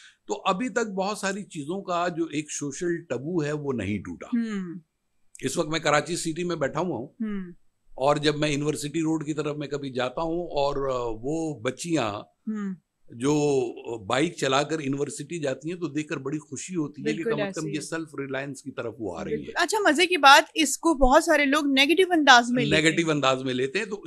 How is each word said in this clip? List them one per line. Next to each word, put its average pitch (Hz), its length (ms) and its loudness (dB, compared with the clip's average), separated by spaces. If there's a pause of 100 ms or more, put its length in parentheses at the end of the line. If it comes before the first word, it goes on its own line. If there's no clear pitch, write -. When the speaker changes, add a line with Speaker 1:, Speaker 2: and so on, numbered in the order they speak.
(280)
Speaker 1:
तो 208 60 -2
अभी 190 340 -2
तक 240 160 -2
बहुत 196 360 -4
सारी 196 220 -4
चीजों 160 400 -8
का 175 260 0
जो 165 200 -4
एक 151 220 -6
सोशल 165 600 -4
टबू 147 320 -2
है, 147 100 -2
वो 147 200 -4
नहीं 101 300 -2
टूटा। 87 320 -12
Speaker 2:
हम्म। 202 460 -4 (640)
Speaker 1:
इस 135 140 -4
वक्त 160 140 -2
मैं 160 100 0
कराची 151 360 2
सिटी 165 280 -4
में 170 140 -4
बैठा 139 220 -2
हुआ 170 160 -2
हूँ 120 260 -10
Speaker 2:
हम्म। 196 320 -6 (440)
Speaker 1:
और 147 200 4
जब 147 160 2
मैं 151 160 0
यूनिवर्सिटी 147 500 -2
रोड 156 260 -2
की 151 80 -4
तरफ 147 220 -4
मैं 147 120 -8
कभी 139 220 -6
जाता 127 320 -2
हूँ 165 260 -4
और, 139 300 0 (120)
अ, 127 80 0
वो 127 640 -4
बच्चियाँ 123 680 -4 (200)
Speaker 2:
हम्म। 202 280 -6 (380)
Speaker 1:
जो 131 200 2 (640)
बाइक 127 400 -2
चलाकर 147 420 0
यूनिवर्सिटी 143 580 -6
जाती 139 300 -4
हैं, 180 100 -8
तो 165 100 -6
देखकर 151 300 -6
बड़ी 143 200 -6
खुशी 147 360 -12
होती 147 280 -4
है - 60 -2
कि - 60 -2
Speaker 2:
बिल्कुल 220 180 -4
Speaker 1:
कम - 60 -2
से - 40 -2
कम 202 60 -2
Speaker 2:
ऐसे 185 120 -6
ही 160 80 -4
Speaker 1:
ये 147 60 -6
Speaker 2:
है। 147 60 -4
Speaker 1:
सेल्फ 160 300 -8 (100)
रिलायंस 135 420 -8
की 135 80 -10
तरफ 113 300 -8
वो 95 140 -6
आ 82 80 -8
रही - 120 -4
Speaker 2:
बिल्कुल। - 140 -6
Speaker 1:
हैं। - 140 -2
Speaker 2:
अच्छा, 392 160 0
मजे 349 280 4
की 359 100 0
बात, 285 400 8
इसको 320 380 2
बहुत 269 320 6
सारे 294 180 4
लोग 285 280 2
नेगेटिव 311 400 4
अंदाज 262 380 8
में 247 140 2
लेते 151 180 4
Speaker 1:
नेगेटिव 160 240 4
Speaker 2:
हैं। 156 80 2
Speaker 1:
अंदाज 135 280 2
में 131 120 -2
लेते 135 240 -2
हैं। 220 100 -4
तो 208 180 -8